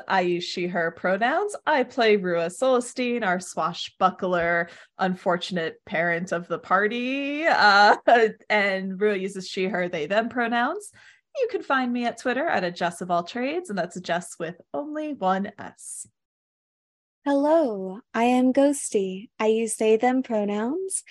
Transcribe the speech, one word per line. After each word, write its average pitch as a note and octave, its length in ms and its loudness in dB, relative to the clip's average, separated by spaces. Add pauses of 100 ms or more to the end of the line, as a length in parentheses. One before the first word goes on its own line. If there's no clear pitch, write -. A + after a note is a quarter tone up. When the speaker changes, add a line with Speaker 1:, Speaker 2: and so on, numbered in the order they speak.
Speaker 1:
I F#3+ 140 2
use F3 240 0
she, F3 220 -4
her E3+ 240 -2
pronouns. A#3+ 640 -2 (120)
I C#4+ 180 2
play A3+ 320 2
Rua F3+ 300 0
Solestein, A#3+ 800 -2
our F3+ 160 0
swashbuckler, F3 1300 -2 (280)
unfortunate F3+ 880 -2
parent E3+ 460 -2
of F3 160 -4
the E3 120 -4
party. B3+ 880 -2
Uh, G#3 520 6 (100)
<laughs> A#3+ 220 6 (200)
and F#3+ 520 0
Rua G#3 160 2
uses F#3+ 320 -8
she, F#3+ 160 -2
her, F3+ 240 -2
they, E3+ 160 -4
them A3 240 0
pronouns. A#3+ 640 -2 (460)
You B4+ 140 0
can G4 100 -4
find C4 300 -2
me A#3+ 140 -2
at A#3 160 -6
Twitter C4 260 -2
at G3 160 0
a F3 80 -2
Jess F3 300 -4
of F3+ 100 -6
all F3 120 2
trades, C#4 460 -6
and G3+ 80 -8
that's E3+ 200 -6
a F3+ 40 -10
Jess F3+ 380 -6
with E3 160 -8 (180)
only D4+ 400 -8
one F#3+ 460 -2
S. - 480 -16 (1160)
Speaker 2:
Hello, C#4 760 2 (120)
I A3+ 120 2
am B3+ 260 4
Ghosty. A3+ 800 0 (100)
I A3 80 2
use A3 300 2
they, A3 180 4
them B3+ 280 2
pronouns, A3+ 880 -2